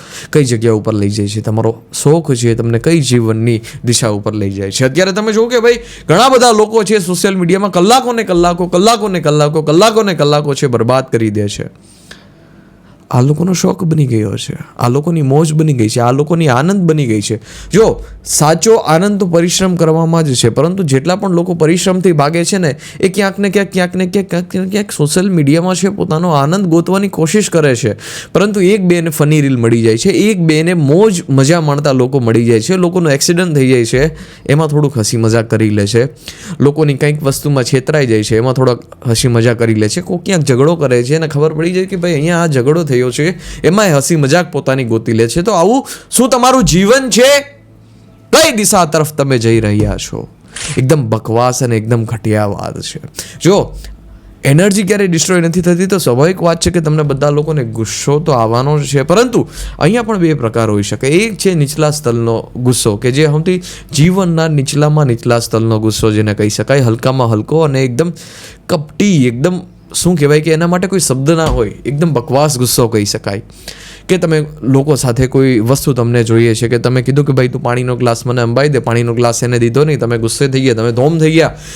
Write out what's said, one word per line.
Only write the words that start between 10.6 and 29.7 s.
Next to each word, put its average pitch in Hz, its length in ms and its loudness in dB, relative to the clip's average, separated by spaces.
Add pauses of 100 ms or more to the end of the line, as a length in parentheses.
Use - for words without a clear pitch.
બરબાદ 123 440 0
કરી 113 180 0
દે 104 180 -2
છે. - 220 -8 (1400)
આ 127 100 2
લોકોનો 151 320 0
શોખ 185 300 -2
બની 160 240 0
ગયો 107 280 -2
છે, - 220 -10 (220)
આ 120 80 0
લોકોની 151 340 0
મોજ 151 320 2
બની 156 200 2
ગઈ 110 160 0
છે, 120 100 -2
આ 120 120 2
લોકોની 151 360 0
આનંદ 160 340 2
બની 156 240 2
ગઈ 107 160 0
છે. 107 200 -6 (320)
જો 190 300 2 (220)
સાચો 170 500 2
આનંદ 190 440 0
તો 196 80 0
પરિશ્રમ 175 480 0
કરવામાં 165 480 2
જ 135 120 0
છે, 117 140 2
પરંતુ 175 340 0
જેટલા 147 320 0
પણ 196 160 -4
લોકો 175 220 0
પરિશ્રમથી 175 580 0
ભાગે 160 340 0
છે 202 120 -2
ને 156 180 0 (240)
એ 190 100 0
ક્યાંક 196 300 -2
ને 202 100 0
ક્યાંક, 196 240 0
ક્યાંક 180 220 -2
ને 185 100 -2
ક્યાંક, 190 240 -4
ક્યાંક 180 260 -4
ને 185 120 -4
ક્યાંક 202 240 -4
સોશિયલ 151 380 0
મીડિયામાં 170 460 2
છે 185 140 0
પોતાનો 175 400 -2
આનંદ 160 360 0
ગોતવાની 175 420 0
કોશિશ 165 420 0
કરે 147 260 2
છે, 110 200 -2 (380)
પરંતુ 202 280 0
એક 196 200 2
બે 175 160 2
એને 165 120 -2
ફની 156 320 2
રીલ 135 160 0
મળી 117 240 2